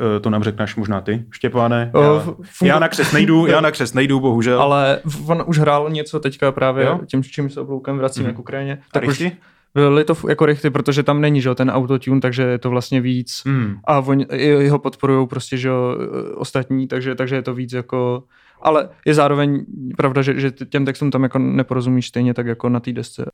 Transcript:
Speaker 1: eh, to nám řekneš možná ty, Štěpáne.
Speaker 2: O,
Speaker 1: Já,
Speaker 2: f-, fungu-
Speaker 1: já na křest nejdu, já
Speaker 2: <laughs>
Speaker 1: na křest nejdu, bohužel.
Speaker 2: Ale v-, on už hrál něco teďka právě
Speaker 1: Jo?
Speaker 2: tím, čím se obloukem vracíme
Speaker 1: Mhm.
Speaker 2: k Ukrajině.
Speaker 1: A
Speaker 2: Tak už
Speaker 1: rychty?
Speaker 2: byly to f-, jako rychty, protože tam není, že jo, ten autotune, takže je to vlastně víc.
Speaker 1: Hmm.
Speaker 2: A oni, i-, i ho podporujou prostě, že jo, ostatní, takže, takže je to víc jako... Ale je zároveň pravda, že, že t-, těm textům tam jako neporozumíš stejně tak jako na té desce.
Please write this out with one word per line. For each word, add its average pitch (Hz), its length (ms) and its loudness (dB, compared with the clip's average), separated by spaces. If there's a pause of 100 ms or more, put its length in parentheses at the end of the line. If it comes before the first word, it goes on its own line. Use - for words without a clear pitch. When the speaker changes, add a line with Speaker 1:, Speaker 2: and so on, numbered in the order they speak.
(180)
Speaker 1:
eh, - 20 -6
to 110 100 -2
nám 107 140 0
řekneš 104 320 -4
možná 101 260 -4
ty, 110 300 -4
Štěpáne. 120 640 0
Speaker 2:
O, 143 80 4
Speaker 1:
Já, 147 80 6 (100)
Speaker 2:
f-, 151 80 -6 (140)
fungu- - 260 -2
Speaker 1:
já 156 120 4
na 165 80 2
křest - 260 -2
nejdu, 160 340 4
já 160 140 4
Speaker 2:
<laughs> - 0 -
Speaker 1:
na 151 100 2
křest 123 240 -4
nejdu, 135 240 2
bohužel. 123 420 2
Speaker 2:
Ale 139 440 2
v-, 151 240 -6
on 165 180 0
už 156 120 2
hrál 147 300 2
něco 151 300 -6
teďka 139 320 -2
právě 131 340 0
Speaker 1:
Jo? 170 140 0 (120)
Speaker 2:
tím, 131 120 0
čím 139 260 -6
se 143 120 -10
obloukem 135 360 -6
vracíme 131 300 -2
Speaker 1:
Mhm. 113 80 -4
Speaker 2:
k 113 40 -14
Ukrajině. 139 420 -8
Speaker 1:
A - 100 -20
Speaker 2:
Tak - 160 -2
už 135 120 0
Speaker 1:
rychty? 175 180 -4 (360)
Speaker 2:
byly 143 300 4
to 165 120 0
f-, - 140 -6
jako 151 160 2
rychty, 147 240 2
protože 139 340 0
tam 147 180 0
není, 147 200 2
že 127 80 0
jo, 123 60 0
ten 131 160 2
autotune, 131 500 0
takže 127 220 0
je 123 140 0
to 123 120 -4
vlastně 123 320 0
víc. 127 440 -4
Speaker 1:
Hmm. 120 300 0 (120)
Speaker 2:
A 147 120 4
oni, 135 320 2
i-, 139 340 4
i - 20 4
ho 143 120 4
podporujou 135 460 0
prostě, 127 320 -6
že 127 100 -4
jo, 123 280 0 (400)
ostatní, 131 520 -2
takže, 131 280 -4
takže 131 200 -2
je 131 60 -2
to 127 120 -6
víc 123 200 -8
jako... 123 500 -4 (380)
Ale 151 280 2 (160)
je 151 80 4
zároveň 143 520 2 (320)
pravda, 135 240 0
že, 131 180 0
že 135 120 -2
t-, 127 140 -12
těm 139 200 -2
textům 135 260 -2
tam 131 120 0
jako 135 160 0
neporozumíš 127 680 0
stejně 123 260 0
tak 120 140 -4
jako 117 220 -2
na 123 100 0
té 123 140 -6
desce. 120 400 -10